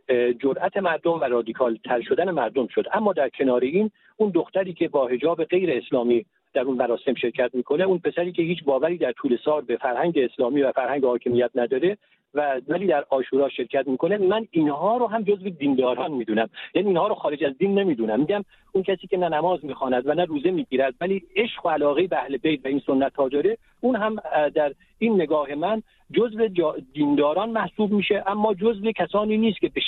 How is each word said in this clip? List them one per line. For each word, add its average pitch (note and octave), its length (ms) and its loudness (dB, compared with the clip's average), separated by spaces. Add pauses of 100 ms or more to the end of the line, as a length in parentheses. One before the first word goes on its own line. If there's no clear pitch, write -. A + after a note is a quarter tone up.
اه، B2 240 4
جرأت C3+ 440 -2
مردم E3+ 340 0
و D#3+ 140 0
رادیکال A#2 600 0
تر B2 180 0
شدن E3 280 0
مردم C3 360 0
شد. - 260 -2
اما G3+ 200 2
در C#3+ 160 0
کنار B2+ 320 0
این، F3+ 300 2 (260)
اون G#3+ 140 2
دختری F#3 420 -2
که E3 160 -2
با C3+ 200 2
حجاب D3+ 360 0
غیر F3+ 260 0
اسلامی A#2+ 560 2 (280)
در C3+ 80 2
اون C3 140 -2
مراسم A#2+ 380 0
شرکت A#2+ 400 -2
می‌کنه، C#3+ 300 0
اون F#3+ 140 2
پسری F3 340 -2
که E3+ 100 0
هیچ E3 220 -4
باوری C#3+ 340 0
در B2+ 140 0
طول A#2+ 320 0
سال D3+ 160 2
به A#2+ 160 -2
فرهنگ C#3+ 420 0 (120)
اسلامی C#3 320 0
و B2+ 100 2
فرهنگ C3 320 0
حاکمیت B2 500 2
نداره C3 440 0 (360)
و C#3 340 0
ولی F3+ 180 -2
در D3+ 240 2
عاشورا C3+ 380 2
شرکت C3 400 -4
می‌کنه، E3 300 0
من G#3 320 0
اینها D#3+ 460 0
رو A#3+ 100 0
هم A3 160 -4
جزو G3 280 0
دینداران C#3 640 0
می‌دونم، A2+ 360 0 (260)
یعنی G3 140 2
اینها F3+ 200 2
رو A3+ 60 -2
خارج D#3 300 -2
از C3+ 140 -4
دین G3 200 2
نمی‌دونم. A#2 420 2
می‌گم G3 240 0 (280)
اون F#3+ 120 0
کسی F#3+ 220 -2
که F#3 100 -2
نه F3+ 120 0
نماز D#3+ 360 0
می‌خواند B2+ 420 -2
و D3 80 2
نه F3 100 2
روزه D#3+ 260 -2
می‌گیرد، C3+ 500 0
ولی F#3+ 220 -2 (140)
عشق A3+ 300 -2
و - 20 2
علاقه D3 380 2
به D#3+ 160 -2
اهل C3+ 140 -6
بیت D3+ 280 -2
و C3+ 40 -4
این C#3 180 -2
سنت C3+ 300 0
ها C3+ 120 2
داره، D3+ 300 0 (220)
اون B3 160 2
هم، G#3+ 200 -2 (160)
اه، D#3 180 2
در D3 220 0 (260)
این A3 160 2
نگاه D3 400 0
من G3 280 -2 (300)
جزو A3 360 0
جا-، D3+ 340 -2 (100)
دینداران D3 580 2
محسوب G#3+ 420 -2
می‌شه، G3+ 340 0
اما G#3 280 0
جزو G#3+ 380 0
کسانی G#3+ 440 0
نیست A3 240 2
که E3 80 0
به C#3 200 -6